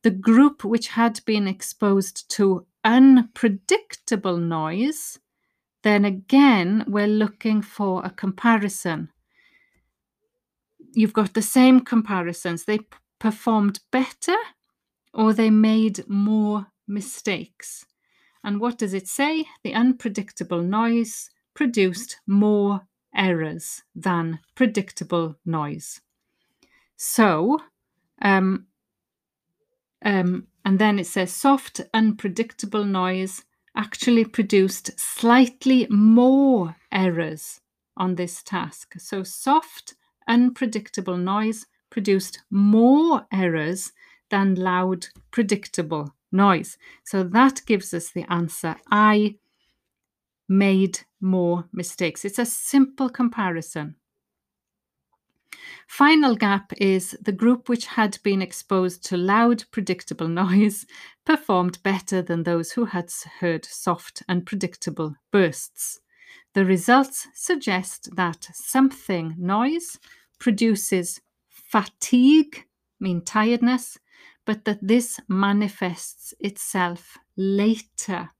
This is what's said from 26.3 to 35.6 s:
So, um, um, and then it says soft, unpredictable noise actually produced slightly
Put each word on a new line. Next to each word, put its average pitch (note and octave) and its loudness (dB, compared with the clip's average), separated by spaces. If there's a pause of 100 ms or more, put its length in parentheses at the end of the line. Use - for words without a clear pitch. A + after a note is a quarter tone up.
So, G#3+ 0 (600)
um, F#3+ 0 (1400)
um, F#3 0 (160)
and G3 2
then G#3 2
it F3 -6
says F#3 -4
soft, - 0 (120)
unpredictable G#3+ -2
noise F#3 -4 (320)
actually A3+ 0
produced G3 0
slightly B3 2